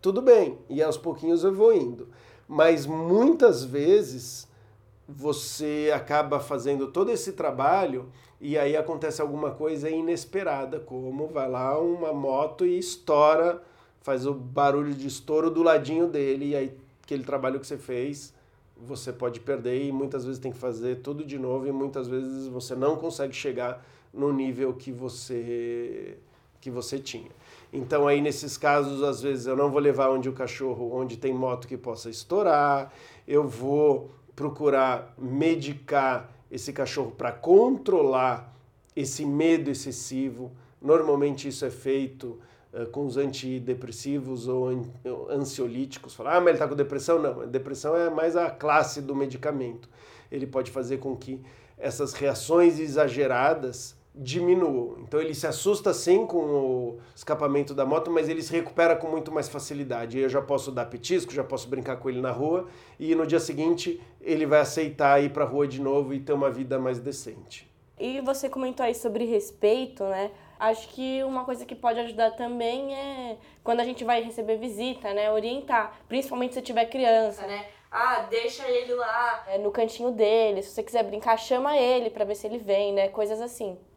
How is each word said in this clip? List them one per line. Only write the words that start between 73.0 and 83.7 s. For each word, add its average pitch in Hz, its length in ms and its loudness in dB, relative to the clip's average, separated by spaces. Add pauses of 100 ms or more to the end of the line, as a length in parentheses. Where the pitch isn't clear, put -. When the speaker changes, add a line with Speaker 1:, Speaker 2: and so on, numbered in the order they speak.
Speaker 2:
quando 233 160 0
a 240 40 2
gente 247 200 -6
vai 233 180 2
receber 226 360 -4
visita, 226 540 -6
né? 208 200 0
Orientar, 226 760 0
principalmente 247 460 -4
se 247 80 -6
tiver 233 240 0
criança, 226 600 2
né? 202 180 -8 (260)
"Ah, - 380 0
deixa 277 400 -4
ele 247 240 0
lá, 240 540 -2
é, 196 100 -2
no 208 140 0
cantinho 233 400 -2
dele, 214 500 4
se 196 80 -10
você 220 140 -6
quiser 226 200 -2
brincar, 214 340 0
chama 262 380 0
ele 247 360 2
pra 214 140 -2
ver 208 100 -4
se 208 100 -12
ele 226 140 -6
vem", 202 340 0
né? 196 140 2
Coisas 214 340 -2
assim. 233 340 -8 (220)